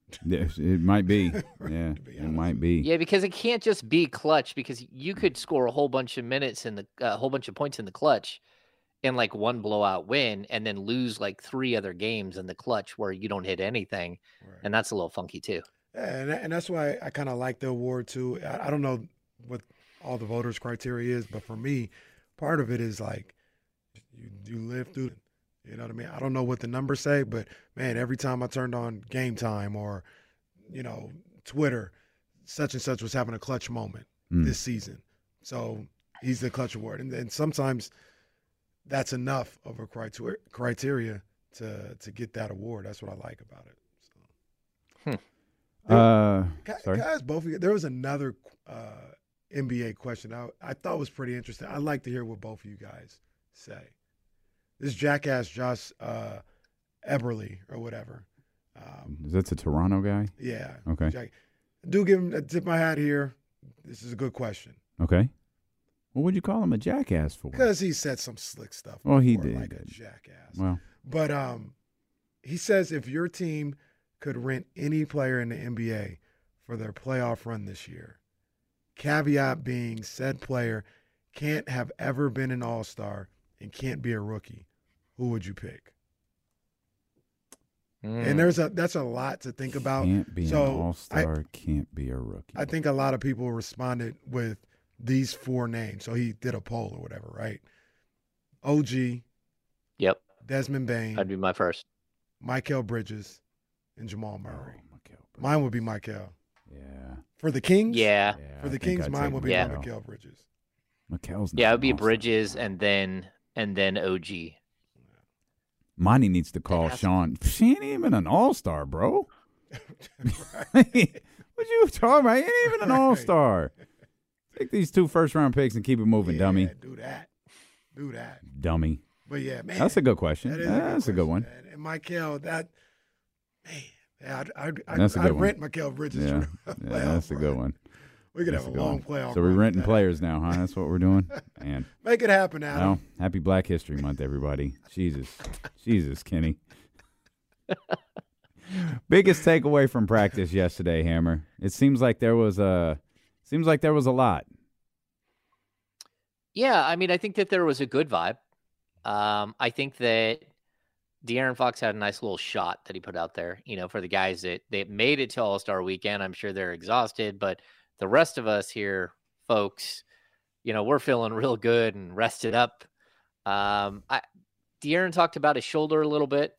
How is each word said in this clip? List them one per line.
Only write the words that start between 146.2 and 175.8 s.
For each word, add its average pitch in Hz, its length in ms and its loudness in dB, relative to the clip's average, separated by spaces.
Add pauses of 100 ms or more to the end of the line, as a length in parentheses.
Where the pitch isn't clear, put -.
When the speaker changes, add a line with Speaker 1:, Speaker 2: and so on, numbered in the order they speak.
Speaker 1:
Kenny. 80 320 0 (1120)
<laughs> 190 60 0 (1300)
Biggest 185 360 8
takeaway 143 440 6
from 110 180 2
practice 98 460 4
yesterday, 87 500 2
Hammer. 82 420 2 (160)
It 95 120 -2
seems 139 280 6
like 120 180 4
there 117 180 4
was 107 200 4
a, 87 420 4 (440)
seems 160 240 0
like 151 140 6
there 156 120 4
was 147 120 4
a 131 60 4
lot. 120 340 4 (2000)
Speaker 3:
Yeah, 214 320 6
I 165 100 2
mean, 180 160 2
I 180 60 4
think 196 180 -4
that 196 140 2
there 180 160 4
was 139 160 2
a 139 40 0
good 139 240 2
vibe. 92 280 0 (640)
Um, 104 560 0
I 123 120 2
think 139 260 -6
that 113 420 2 (840)
De'Aaron 127 320 0
Fox 123 240 0
had 107 140 0
a - 20 -10
nice 104 260 -4
little 98 140 -4
shot - 480 -4
that 95 100 -12
he 90 60 -12
put 90 160 -12
out 82 160 -6
there, 90 320 -8
you 113 100 -10
know, 90 140 -8
for 110 100 -6
the 90 80 -8
guys 95 360 0
that, 90 180 -6 (100)
that 98 180 -4
made 120 300 -2
it 123 120 -4
to 120 120 -4
All-Star 98 400 -2
Weekend. 98 400 -4
I'm 92 100 -8
sure 101 200 -8
they're 92 200 -6
exhausted, 107 640 -2
but 95 220 -4 (380)
the 98 80 -4
rest 139 300 4
of 117 100 -4
us 104 220 0
here, 98 420 -4 (360)
folks, - 560 -2 (600)
you 113 100 -4
know, 107 100 0
we're 135 160 4
feeling 117 340 2
real 117 240 0
good 117 380 4
and 90 200 -14
rested 113 400 0
up. 120 300 2 (600)
Um, 101 640 -2
I, 135 120 0 (600)
De'Aaron 170 300 0
talked 170 240 2
about 147 220 4
his 120 80 -4
shoulder 156 360 2